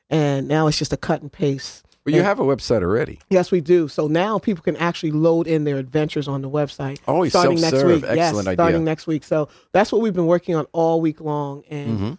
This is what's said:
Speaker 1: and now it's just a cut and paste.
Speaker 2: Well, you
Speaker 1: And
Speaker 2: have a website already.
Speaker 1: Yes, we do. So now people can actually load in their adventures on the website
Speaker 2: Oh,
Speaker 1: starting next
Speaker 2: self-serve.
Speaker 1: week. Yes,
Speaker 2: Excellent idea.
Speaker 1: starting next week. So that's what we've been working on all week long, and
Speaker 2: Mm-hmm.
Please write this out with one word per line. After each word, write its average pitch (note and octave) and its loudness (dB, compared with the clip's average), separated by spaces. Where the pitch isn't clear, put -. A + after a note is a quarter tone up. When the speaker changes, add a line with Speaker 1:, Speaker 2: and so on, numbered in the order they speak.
Speaker 1:
and C#3 0
now D#3 2
it's D3+ 0
just D3 -4
a B2+ -2
cut D#3 -4
and C#3+ -14
paste. - -4
Speaker 2:
Well, D3 0
you F3 6
Speaker 1:
And F#3 4
Speaker 2:
have G3+ 0
a - 0
website B2 0
already. G#2+ -2
Speaker 1:
Yes, F3+ 2
we F3+ 2
do. E3+ 2
So D#3 -4
now F#3+ 0
people F#3+ -4
can E3 -2
actually E3+ -2
load E3 2
in D#3+ 2
their C#3+ -2
adventures C#3+ -2
on C#3 -4
the C3+ -8
website C#3+ -4
Speaker 2:
Oh, D#3 2
Speaker 1:
starting F3 4
next E3 2
Speaker 2:
self-serve. C#3 4
Speaker 1:
week. - -
Yes, E3 0
Speaker 2:
Excellent G#2 -2
idea. F#3 0
Speaker 1:
starting E3 2
next D#3+ -4
week. D#3 -2
So D#3 -4
that's G3 2
what A#3 2
we've A3 0
been E3+ 0
working F3 2
on D#3 -2
all E3 0
week D#3+ -2
long, D3 -6
and C#3+ -6
Speaker 2:
Mm-hmm. G#2+ -4